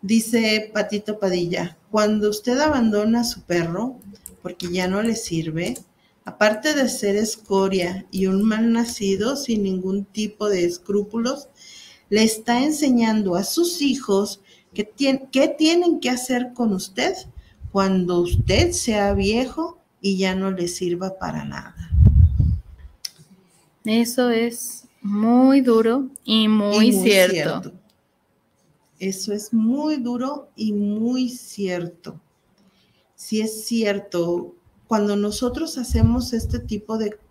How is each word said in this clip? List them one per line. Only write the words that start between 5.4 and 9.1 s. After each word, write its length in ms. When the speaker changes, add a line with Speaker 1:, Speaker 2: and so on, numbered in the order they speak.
Speaker 1:
aparte 480
de 160
ser 260
escoria 920
y 160
un 180
mal 280
nacido 640